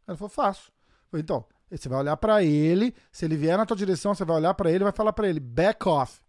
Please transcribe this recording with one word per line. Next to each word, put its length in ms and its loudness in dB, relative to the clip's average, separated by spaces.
Ela 100 -10
falou, 140 -12
faço. 400 -4
Eu 400 -20
falei, 140 -4
então, 200 -4
você 200 -12
vai 100 -2
olhar 200 -2
pra 260 4
ele, 500 2
se 140 -10
ele 120 -2
vier 220 0
na 80 0
tua 100 -2
direção, 380 -2
você 100 -6
vai 120 0
olhar 180 2
pra 160 0
ele 120 2
e 20 2
vai 80 0
falar 200 0
pra 160 -2
ele, 120 -2
"Back 480 0
off." 400 0